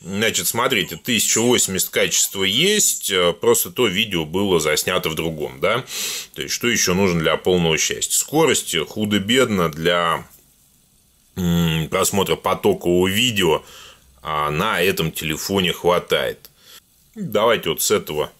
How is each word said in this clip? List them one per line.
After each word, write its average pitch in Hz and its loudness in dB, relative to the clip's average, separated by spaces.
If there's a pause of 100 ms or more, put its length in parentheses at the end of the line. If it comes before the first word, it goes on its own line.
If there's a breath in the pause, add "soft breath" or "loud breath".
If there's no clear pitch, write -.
Значит, 95 -2
смотрите, 117 0
тысяча 110 0
восемьдесят 110 2
качество 98 -2
есть, 175 0
э, 90 4
просто 107 2
то 120 0
видео 95 0
было 90 2
заснято 80 0
в 80 -6
другом, 76 -6
да? 113 0 (500 loud breath)
То 73 -10
есть, 69 -6
что - -2
ещё 101 0
нужно 90 2
для 78 2
полного 85 2
счастья? - -2
Скорость 139 0 (120)
худо-бедно 104 0
для, 82 0 (1120)
м, 85 0
просмотра 90 0
потокового 90 2
видео, 98 0 (600 loud breath)
а, 76 -2
на 92 0
этом 85 0
телефоне 85 -2
хватает. 82 0 (640 loud breath)
Давайте 113 0
вот 73 -2
с - 0
этого 78 -2